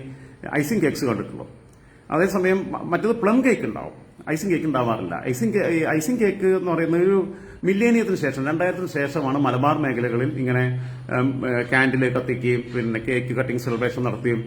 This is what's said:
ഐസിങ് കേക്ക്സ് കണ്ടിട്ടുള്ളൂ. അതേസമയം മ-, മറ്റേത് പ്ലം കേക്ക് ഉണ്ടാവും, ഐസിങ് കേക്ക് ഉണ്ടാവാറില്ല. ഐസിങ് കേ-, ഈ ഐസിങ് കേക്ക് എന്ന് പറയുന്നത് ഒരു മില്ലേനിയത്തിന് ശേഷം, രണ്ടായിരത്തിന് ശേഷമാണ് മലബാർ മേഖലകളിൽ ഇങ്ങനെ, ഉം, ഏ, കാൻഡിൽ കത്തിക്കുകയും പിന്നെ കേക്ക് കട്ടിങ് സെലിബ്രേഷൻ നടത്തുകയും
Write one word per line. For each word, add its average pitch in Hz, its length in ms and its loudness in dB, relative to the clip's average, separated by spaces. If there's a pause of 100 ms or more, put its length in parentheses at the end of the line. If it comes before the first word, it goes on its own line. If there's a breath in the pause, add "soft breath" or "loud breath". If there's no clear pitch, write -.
(600 loud breath)
ഐസിങ് 202 220 2
കേക്ക്സ് 147 280 2
കണ്ടിട്ടുള്ളൂ. - 360 -4 (720 loud breath)
അതേസമയം 185 440 2 (120)
മ-, - 200 -6
മറ്റേത് 190 320 2
പ്ലം 220 220 4
കേക്ക് 226 240 2
ഉണ്ടാവും, 71 260 -8 (380)
ഐസിങ് 185 200 -2
കേക്ക് 156 180 0
ഉണ്ടാവാറില്ല. 113 440 0 (140)
ഐസിങ് 196 260 0
കേ-, 170 220 2
ഈ - 20 2 (180)
ഐസിങ് 240 260 0
കേക്ക് 190 260 2 (100)
എന്ന് 180 120 -2
പറയുന്നത് 165 380 2
ഒരു 196 100 4 (480 loud breath)
മില്ലേനിയത്തിന് 208 560 4
ശേഷം, 135 260 -2
രണ്ടായിരത്തിന് 175 440 -2
ശേഷമാണ് 143 520 -2
മലബാർ 131 380 2
മേഖലകളിൽ 123 460 0 (120)
ഇങ്ങനെ, 127 220 2 (540 loud breath)
ഉം, 127 100 2 (220)
ഏ, - 20 -2 (200)
കാൻഡിൽ 131 320 4 (120)
കത്തിക്കുകയും 123 460 0 (140)
പിന്നെ 113 320 -2
കേക്ക് 123 320 -2
കട്ടിങ് 123 260 -2
സെലിബ്രേഷൻ 120 420 -2
നടത്തുകയും 113 400 0